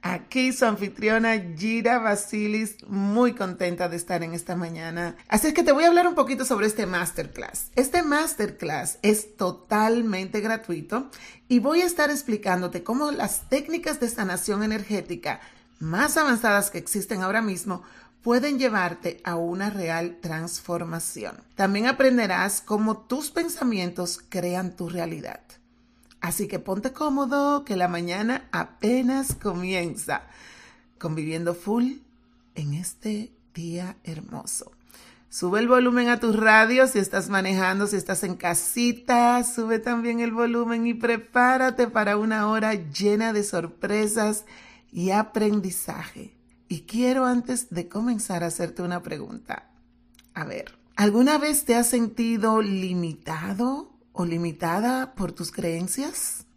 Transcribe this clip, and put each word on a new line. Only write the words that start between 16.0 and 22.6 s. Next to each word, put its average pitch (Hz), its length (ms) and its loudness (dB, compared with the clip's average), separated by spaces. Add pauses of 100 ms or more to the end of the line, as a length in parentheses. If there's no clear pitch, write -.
avanzadas 226 560 2
que 175 60 -8
existen 190 440 -4
ahora 196 180 0
mismo 190 440 -4 (380)
pueden 254 360 2
llevarte 190 680 0
a 170 120 -4
una 175 340 -2
real 170 500 -4
transformación. 165 1160 -6 (180)
También 202 320 2
aprenderás 233 760 4